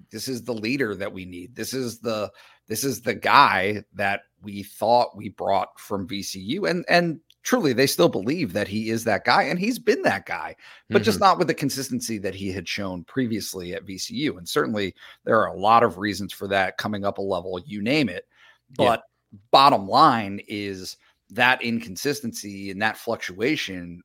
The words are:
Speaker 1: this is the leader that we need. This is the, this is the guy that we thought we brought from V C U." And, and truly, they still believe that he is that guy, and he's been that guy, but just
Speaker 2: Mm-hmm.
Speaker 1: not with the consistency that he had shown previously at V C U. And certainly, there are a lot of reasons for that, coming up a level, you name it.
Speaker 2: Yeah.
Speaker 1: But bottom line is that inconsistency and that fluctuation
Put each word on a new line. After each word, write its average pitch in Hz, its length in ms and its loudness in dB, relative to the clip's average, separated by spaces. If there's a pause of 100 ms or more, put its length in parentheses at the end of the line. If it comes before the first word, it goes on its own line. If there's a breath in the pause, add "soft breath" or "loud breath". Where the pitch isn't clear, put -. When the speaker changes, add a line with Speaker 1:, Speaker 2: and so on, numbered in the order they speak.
(120)
Speaker 1:
this 110 160 -10
is 127 160 -6
the 120 100 -4
leader 113 420 -2
that 98 180 -8
we 95 120 -10
need. 90 300 -14
This 110 180 -8
is 123 260 -6
the, 107 320 -4 (360 soft breath)
this 107 160 -6
is 131 180 -4
the 120 120 -2
guy 101 720 4 (100)
that 101 280 -2 (200)
we 101 220 -10
thought 117 520 0
we 101 140 -10
brought 95 500 -2
from 98 280 -6
V 98 160 -8
C - 160 -10
U." 143 260 -4
And, 170 240 0
and 170 300 2 (240)
truly, 208 280 2
they 120 140 4
still 165 240 4
believe 117 440 -2
that 101 140 -2
he 110 220 -4
is 113 140 -2
that 107 220 0
guy, 143 180 4
and 160 160 -2
he's 220 180 -2
been 277 240 0
that - 240 -2
guy, - 300 -10 (340 loud breath)
but 202 140 4
just 104 140 2
Speaker 2:
Mm-hmm. 202 80 4
Speaker 1:
not 185 120 6
with 165 100 2
the 160 60 2
consistency 123 640 -4
that 95 160 -4
he 101 180 -6
had 92 160 -8
shown 92 360 -6
previously 98 680 -4
at 90 100 -8
V 95 140 -12
C - 180 -10
U. 135 220 -2
And 87 120 -12
certainly, 107 460 -2 (280 loud breath)
there 117 160 4
are 95 80 4
a 87 100 -10
lot 113 260 6
of 95 160 2
reasons 98 340 -4
for 101 140 -8
that, 95 300 0
coming 104 280 -4
up 98 140 -2
a - 20 -6
level, 92 440 -4
you 104 160 -10
name 131 280 0
it. 90 180 -10 (520 soft breath)
Speaker 2:
Yeah. 139 80 4
Speaker 1:
But 117 160 2 (480)
bottom 135 360 8
line 113 600 4
is 98 500 -6 (320)
that 123 320 4
inconsistency 104 1120 -6
and 95 100 -8
that 110 160 0
fluctuation 95 1080 -6